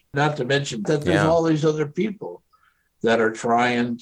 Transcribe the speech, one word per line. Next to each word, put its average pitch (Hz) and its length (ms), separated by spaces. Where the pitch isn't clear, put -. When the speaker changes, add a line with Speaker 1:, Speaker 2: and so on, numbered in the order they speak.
Speaker 1:
not 147 240
to 127 80
mention 139 380
that 147 180
there's 90 140
Speaker 2:
Yeah. 101 120
Speaker 1:
all 165 140
these 156 240
other 151 180
people 147 580
that 113 180
are 110 100
trying 120 720